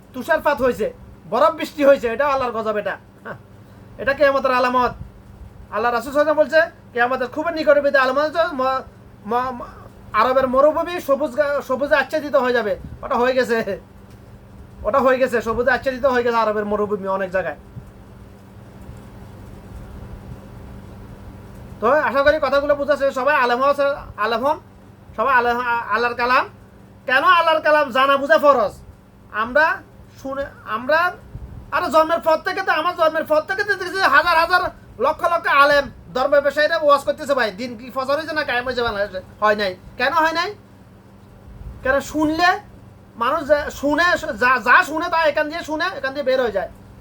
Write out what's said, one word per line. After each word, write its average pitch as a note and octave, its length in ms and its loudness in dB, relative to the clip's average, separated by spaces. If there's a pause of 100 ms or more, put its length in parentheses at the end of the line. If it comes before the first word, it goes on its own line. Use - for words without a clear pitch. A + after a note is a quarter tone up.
(140)
তুষারপাত D4 480 -2
হয়েছে, G#3+ 300 -2 (380)
বরফ C#4 200 4
বৃষ্টি D#4 340 -4
হয়েছে, A#3+ 240 6
এটা A#3 180 0
আল্লাহর C4 260 -2
গজব। G#3+ 240 -4
এটা, F#3+ 220 -4 (260)
হ্যাঁ, A3 100 -12 (640)
এটা B3+ 160 0
কিয়ামতের C#4 360 2
আলামত। B3+ 400 2 (800)
আল্লাহ A3+ 220 -2
রাসূল A#3+ 200 -4
সাল্লাল্লাহু D4+ 280 2
আলাইহি D4 160 2
ওয়াসাল্লাম E4 140 2
বলছে, - 220 -20
কিয়ামতের B3 360 0
খুবই D#4 240 -4
নিকটবর্তী C#4+ 460 4
আলামত C4 200 2
হচ্ছে D4+ 220 0 (120)
ম-, C4 280 -2 (460)
ম-, B3 260 -2
ম-, A#3+ 120 -12 (480)
আরবের B3+ 360 4
মরুভূমি D#4 520 2
সবুজ C4+ 360 -2
গা-, C#4+ 260 0
সবুজে C4 340 0
আচ্ছাদিত C#4+ 380 -2
হয়ে B3+ 180 2
যাবে। G#3 260 0 (240)
ওটা - 120 -6
হয়ে B3 200 2
গেছে, A3+ 460 -2 (1000)
ওটা G#3 180 0
হয়ে B3+ 180 4
গেছে, A#3+ 240 0
সবুজে A#3 280 0
আচ্ছাদিত B3+ 340 -2
হয়ে B3 180 2
গেছে A#3 140 0
আরবের G#3+ 280 0
মরুভূমি G#3 440 -2
অনেক F#3+ 220 -2
জায়গায়। E3+ 260 -4 (4000)
তো A3 100 2
আশা C#4 320 2
করি D4 200 4
কথাগুলো C#4+ 320 0
বুঝা C#4 220 0
শেষ। C4 180 0
সবাই C#4 220 0
আলেম B3 260 2
হওয়া, C#4 440 0 (100)
আলেম A3+ 300 -2
হন, D#4 140 0 (560)
সবাই C4 180 0
আলেম, A#3+ 260 2 (300)
আল্লাহর A#3+ 240 0
কালাম। B3+ 340 0 (580)
কেন C4+ 180 2
আল্লাহর E4 360 4
কালাম D4+ 300 2
জানা C4+ 260 4
বুঝা C#4 220 4
ফরজ। B3 340 4 (600)
আমরা C#4 440 0 (460)
শুনে, C4+ 240 -8 (180)
আমরা, D4 480 0 (600)
আরে E4 180 -2
জন্মের D#4+ 300 2
পর D#4+ 160 2
থেকে F#4 260 -4
তো, F#4+ 100 -2
আমার E4+ 240 -2
জন্মের D#4+ 280 0
পর D4+ 160 2
থেকে G4 240 -4
তো G4+ 100 0
দেখেছি F#4 260 -6
হাজার D#4+ 380 4
হাজার F4 320 2 (280)
লক্ষ D4+ 260 -2
লক্ষ E4+ 240 0
আলেম, C#4+ 360 4 (300)
ধর্ম C4+ 160 0
ব্যবসায়ীরা D4 460 2
ওয়াজ C#4+ 280 4
করতেছে C#4+ 300 -2
ভাই, A#3 160 0
দিন A#3 280 -10
কি B3 120 -16
প্রচার C4 260 -2
হয়েছে D#4 160 -6
না D4+ 120 -2
কায়েম B3 200 -2
হয়েছে B3 180 -4
বাংলাদেশে? G3+ 380 -4 (200)
হয় G#3+ 160 4
নাই। G3 200 -2 (200)
কেন C4 160 0
হয় D#4+ 200 2
নাই? F4+ 220 -2 (1300)
কেন C4+ 180 2
শুনলে D#4 480 0 (680)
মানুষ C4+ 320 -2
যা D4 220 2
শুনে, D4 360 2 (360)
যা, B3+ 160 4
যা B3 240 6
শুনে D#4 260 -4
তা E4 160 0
এখান D4+ 240 0
দিয়ে D#4+ 140 -8
শুনে, D#4 220 -4
এখান C4 280 -4
দিয়ে C#4 120 -6
বের B3+ 160 2
হয়ে A3+ 120 0
যায়। F3+ 180 -4 (300)